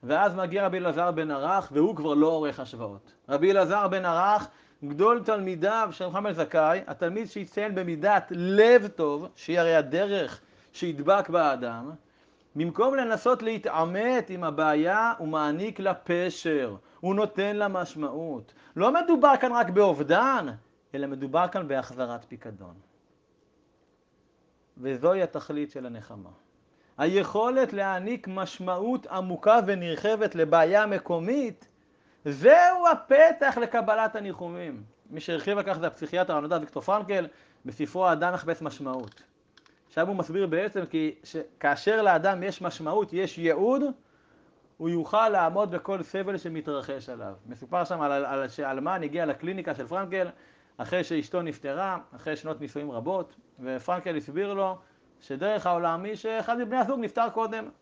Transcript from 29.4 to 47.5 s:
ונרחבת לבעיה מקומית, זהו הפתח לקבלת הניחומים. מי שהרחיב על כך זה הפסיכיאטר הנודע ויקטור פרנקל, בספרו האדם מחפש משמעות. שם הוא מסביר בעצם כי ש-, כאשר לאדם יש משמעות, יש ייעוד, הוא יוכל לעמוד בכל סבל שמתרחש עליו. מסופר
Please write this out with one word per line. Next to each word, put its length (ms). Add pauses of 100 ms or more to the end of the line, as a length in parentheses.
ונרחבת 680
לבעיה 500
מקומית, 840 (580)
זהו 680
הפתח 680
לקבלת 540
הניחומים. 680 (260)
מי 100
שהרחיב 380
על 60
כך 140
זה 100
הפסיכיאטר 480
הנודע 240
ויקטור 220
פרנקל, 460 (380)
בספרו 400
האדם 280
מחפש 280
משמעות. 640 (640)
שם 180
הוא 80
מסביר 320
בעצם 380
כי 380
ש-, 120 (240)
כאשר 420
לאדם 420
יש 180
משמעות, 520
יש 240
ייעוד, 440 (960)
הוא 120
יוכל 400
לעמוד 420
בכל 320
סבל 340
שמתרחש 720
עליו. 240 (120)
מסופר 380